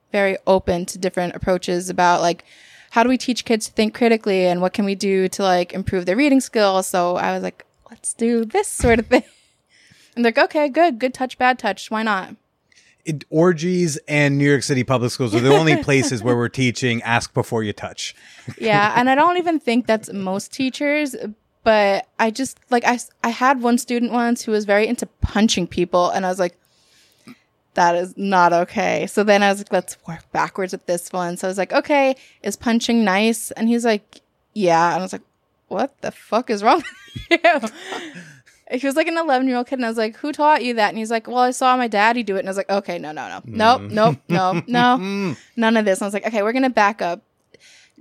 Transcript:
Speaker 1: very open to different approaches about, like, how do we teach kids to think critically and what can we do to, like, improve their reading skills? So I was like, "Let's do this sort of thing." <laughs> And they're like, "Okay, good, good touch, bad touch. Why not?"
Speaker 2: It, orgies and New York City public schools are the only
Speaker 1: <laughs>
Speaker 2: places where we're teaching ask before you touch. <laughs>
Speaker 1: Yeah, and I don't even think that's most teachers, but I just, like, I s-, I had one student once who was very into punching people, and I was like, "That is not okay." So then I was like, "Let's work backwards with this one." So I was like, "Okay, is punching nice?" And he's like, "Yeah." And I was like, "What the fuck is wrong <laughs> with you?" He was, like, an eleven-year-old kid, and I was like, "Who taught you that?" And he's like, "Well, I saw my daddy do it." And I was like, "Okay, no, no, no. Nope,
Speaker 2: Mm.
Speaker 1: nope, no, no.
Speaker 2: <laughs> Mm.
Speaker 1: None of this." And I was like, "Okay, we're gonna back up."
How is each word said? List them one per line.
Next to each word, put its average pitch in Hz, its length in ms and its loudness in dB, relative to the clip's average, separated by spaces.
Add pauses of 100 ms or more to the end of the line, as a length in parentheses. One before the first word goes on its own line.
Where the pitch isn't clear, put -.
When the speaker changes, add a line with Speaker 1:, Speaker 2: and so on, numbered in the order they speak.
(140)
Speaker 1:
very 196 240 0 (100)
open 185 400 0
to - 100 -12
different 180 380 -4
approaches 185 540 -2
about, 175 320 4
like, 170 240 0 (460)
how 233 120 4
do 247 60 2
we 262 80 2
teach - 260 -4
kids 220 240 -2
to - 60 -14
think 214 200 0
critically 220 520 2
and 175 160 2
what 180 120 0
can 208 120 0
we 196 100 -2
do 190 340 0
to, 202 140 -6
like, 180 300 2
improve 185 320 -4
their 180 100 0
reading 269 240 4
skills? 196 480 0
So 180 300 0
I 185 160 -2
was 185 100 -6
like, - 220 -10 (260)
"Let's - 220 -12
do 233 320 0
this 381 240 -2
sort 233 300 2
of 220 80 -4
thing." - 160 4
<laughs> - 920 -20
And 240 100 -2
they're 233 100 4
like, 285 100 4
"Okay, 302 240 0
good, 302 280 2
good 254 160 -4
touch, - 240 -8
bad 254 220 0
touch. 196 320 -6
Why 220 120 -4
not?" 202 320 -4 (720)
Speaker 2:
It, 151 240 -6
orgies 170 680 2 (100)
and 147 300 2
New 143 120 4
York 139 140 4
City 131 200 0
public 123 280 0
schools 120 240 -4
are 120 40 4
the 135 160 6
only 156 220 4
Speaker 1:
<laughs> - 60 -4
Speaker 2:
places 135 400 0
where 123 120 2
we're 120 140 0
teaching 123 540 -2
ask 113 300 -2
before 113 300 -2
you 104 80 -4
touch. - 440 -12 (220)
<laughs> - 200 -16
Speaker 1:
Yeah, 208 380 2
and 247 140 2
I 262 60 4
don't 339 220 4
even 339 220 0
think 233 280 0
that's 220 240 0
most 190 400 -6
teachers, 285 640 -2 (480)
but 202 440 2 (120)
I 226 120 0
just, 254 280 -8 (100)
like, 240 160 0
I 240 100 2
s-, - 140 -12 (140)
I 226 60 0
had 247 320 0
one 240 160 2
student 240 340 -4
once 240 320 -2
who 226 100 -4
was 214 120 0
very 208 220 2
into 240 180 -4 (160)
punching 202 460 0
people, 175 420 0
and 190 160 -4
I 180 40 -2
was 185 100 -4
like, 180 180 -4 (1160)
"That 175 200 4
is 185 220 -4
not 185 360 4
okay." 180 540 0
So 208 160 0
then 202 200 4
I 202 60 4
was 196 100 -2
like, 202 120 -12
"Let's - 260 -4 (100)
work 165 240 -14
backwards 185 420 -4
with 185 140 -12
this 175 260 -6
one." 175 240 -6
So 190 100 -6
I - 40 -2
was 190 60 -8
like, 180 160 -4
"Okay, 277 420 0 (260)
is - 140 -6
punching 233 480 0
nice?" 214 480 0
And 220 180 -4
he's 233 160 0
like, 214 360 -4 (320)
"Yeah." 170 400 2
And 160 60 -2
I 185 40 -6
was 185 100 -10
like, - 80 -12 (460)
"What 226 340 -4
the - 100 -8
fuck - 380 -6
is 208 140 -4
wrong 269 200 4 (220)
<laughs> - 240 -14
with 339 140 2
you?" 330 160 4 (1120)
He 262 160 -4
was, 277 120 0
like, 311 100 2
an 330 100 -2
eleven-year-old 262 500 0
kid, - 120 -6
and 247 60 -2
I 226 40 -4
was 226 80 -6
like, 220 200 -2
"Who 294 160 -6
taught 302 300 4
you 247 120 -2
that?" 208 140 4
And 190 80 -8
he's 220 140 -6
like, 226 160 -2
"Well, 233 120 -4
I 247 120 4
saw 254 260 2
my 247 100 0
daddy 226 360 2
do 196 140 -4
it." - 20 -2
And 180 80 -6
I 190 40 -6
was 190 60 -6
like, 196 120 -6
"Okay, 196 300 -2
no, 156 120 -12
no, 135 160 -10
no. 92 180 -12
Nope, 220 360 2
Speaker 2:
Mm. 101 100 -12
Speaker 1:
nope, 208 260 2 (120)
no, 185 240 0 (140)
no. 247 300 4
Speaker 2:
<laughs> 185 60 -4
Mm. 196 340 -4 (200)
Speaker 1:
None 226 200 2
of 220 80 2
this." 190 140 2
And - 60 -4
I - 20 -4
was 196 60 -8
like, 202 140 -4
"Okay, 220 160 -2
we're 220 100 0
gonna 262 160 2
back 214 320 2
up." 175 200 -6 (800)